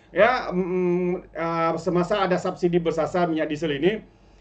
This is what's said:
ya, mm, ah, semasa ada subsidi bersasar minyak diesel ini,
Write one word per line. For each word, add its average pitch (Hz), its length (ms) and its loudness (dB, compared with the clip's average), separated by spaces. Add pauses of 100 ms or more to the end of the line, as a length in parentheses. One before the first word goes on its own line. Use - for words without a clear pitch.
(140)
ya, 233 400 2
mm, 180 800 -2
ah, 165 400 -2
semasa 175 480 0
ada 180 160 2
subsidi 175 400 0
bersasar 160 480 0
minyak 156 240 -2
diesel 151 240 -2
ini, 175 240 2 (420)